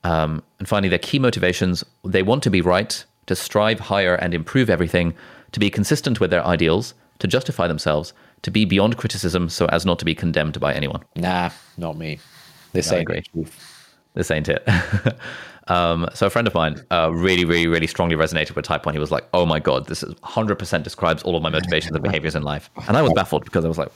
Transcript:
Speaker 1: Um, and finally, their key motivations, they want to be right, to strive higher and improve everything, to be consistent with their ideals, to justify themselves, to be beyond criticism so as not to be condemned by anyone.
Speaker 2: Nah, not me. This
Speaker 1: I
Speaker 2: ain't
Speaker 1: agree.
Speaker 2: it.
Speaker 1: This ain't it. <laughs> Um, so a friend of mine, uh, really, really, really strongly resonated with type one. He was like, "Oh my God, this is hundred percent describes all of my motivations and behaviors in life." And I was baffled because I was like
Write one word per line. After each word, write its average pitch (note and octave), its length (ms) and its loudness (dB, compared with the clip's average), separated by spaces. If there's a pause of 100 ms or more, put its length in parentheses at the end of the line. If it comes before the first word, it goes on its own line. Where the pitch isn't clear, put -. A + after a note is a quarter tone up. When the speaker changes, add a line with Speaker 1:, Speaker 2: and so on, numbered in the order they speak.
Speaker 1:
Um, D#2 380 0 (160)
and F#2+ 100 -10
finally, G2 200 2
their F2 100 2
key - 200 -2
motivations, F2+ 680 2 (200)
they F#2+ 180 2
want B2 200 2
to A2+ 80 2
be F#2 100 4
right, F2+ 440 0 (220)
to F#2 100 0
strive G#2+ 440 0
higher G2 360 2
and F2 180 0
improve G#2+ 340 0
everything, E2+ 460 2 (380)
to G2+ 80 -4
be G#2 100 4
consistent C3 500 0
with - 100 4
their F2 140 2
ideals, E2+ 500 2 (260)
to F#2+ 80 0
justify G2 400 0
themselves, D#2 440 -2 (300)
to - 80 -6
be G#2+ 140 4
beyond G2 320 2
criticism F2 520 -2
so E2+ 180 0
as E2+ 200 0
not F2 140 2
to - 40 -8
be D#2+ 100 0
condemned D#2 440 -2
by C#2 160 0
anyone. C#2 260 -4 (140)
Speaker 2:
Nah, F2 360 -2 (260)
not E2 200 -8
me. D#2 220 -10 (540)
This E2+ 180 0
Speaker 1:
I F#2 60 2
Speaker 2:
ain't E2+ 60 0
Speaker 1:
agree. E2 200 -4 (200)
Speaker 2:
it. D#2 60 -8 (680)
Speaker 1:
This F2+ 160 -2
ain't D#2 180 -2
it. - 200 -2
<laughs> F#2 480 0 (520)
Um, E2+ 440 2
so - 140 0
a G2 40 2
friend A#2 180 0
of F#2+ 60 -4
mine, D#2 360 0
uh, E2+ 240 2
really, F2+ 300 4
really, E2+ 240 4
really E2 180 2
strongly E2+ 300 0
resonated D#2 400 0
with D2 80 -6
type D2+ 200 -4
one. D2+ 120 -2
He - 20 -2
was D2+ 140 -2
like, C#2+ 200 -2
"Oh F2+ 140 4
my D#2 140 2
God, C#2 260 0
this - 160 -8
is - 100 -10 (120)
hundred G#2+ 340 -2
percent F2 240 -4
describes D#2+ 400 -2
all F2+ 140 0
of D#2 60 0
my D#2+ 80 -2
motivations D#2+ 440 -2
and D2 80 -2
behaviors D2+ 320 -2
in D2+ 80 -2
life." D2 260 -6 (200)
And A2 80 4
I D3+ 40 4
was C#3 120 4
baffled E2 320 0
because E2 200 -2
I E2 40 0
was E2 100 -2
like D2+ 180 -4